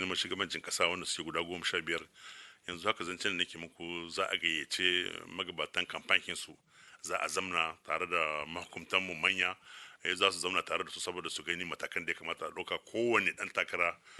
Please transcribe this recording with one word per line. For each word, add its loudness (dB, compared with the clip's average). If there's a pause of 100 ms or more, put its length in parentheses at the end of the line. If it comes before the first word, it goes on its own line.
neman 0
shugabancin 0
ƙasa 4
wanda -2
suke -4
guda 2
goma -4
sha 2
biyar. 0 (680)
Yanzu -6
haka 2
zancen 0
da 2
nake -2
muku -6
za 0
a 2
gayyace 2 (180)
magabatan -2
kamfankin 0
su, -8 (460)
za 0
a 0
zamna 0 (100)
tare 0
da 2
mahukuntan -2
mu -6
manya, 4 (480)
eh, 2
za 8
su -4
zamna 2
tare 0
da -10
su -8
saboda -4
su -6
gani -2
matakan -4
da 2
ya -4
kamata -4
a -4
ɗauka. -4 (140)
Kowane 4
ɗan -4
takara 2 (220)